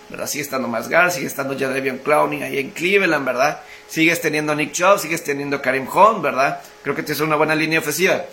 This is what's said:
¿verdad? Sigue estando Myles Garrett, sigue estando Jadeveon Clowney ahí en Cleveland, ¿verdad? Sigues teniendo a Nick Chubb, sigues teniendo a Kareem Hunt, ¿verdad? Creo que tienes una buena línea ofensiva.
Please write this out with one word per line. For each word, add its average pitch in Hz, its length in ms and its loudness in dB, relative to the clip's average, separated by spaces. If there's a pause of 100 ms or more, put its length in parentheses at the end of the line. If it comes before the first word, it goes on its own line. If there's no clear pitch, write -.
¿verdad? - 180 -8
Sigue 147 160 -6
estando - 240 -4
Myles 117 220 -4
Garrett, 165 240 4
sigue - 140 -6
estando 135 300 -6
Jadeveon 135 420 -2
Clowney 147 440 0
ahí 139 160 -4
en 131 120 -6
Cleveland, 170 540 0
¿verdad? 135 380 0 (260)
Sigues 165 320 2
teniendo 151 320 -2
a 147 40 0
Nick 151 160 -4
Chubb, 190 260 4
sigues 160 240 -4
teniendo 143 340 -4
a 139 60 -10
Kareem 131 240 -2
Hunt, 185 360 6
¿verdad? 139 380 0 (220)
Creo 139 140 -2
que 127 80 -6
tienes 143 160 -4
una 151 160 2
buena 156 180 2
línea 156 240 2
ofensiva. 156 540 0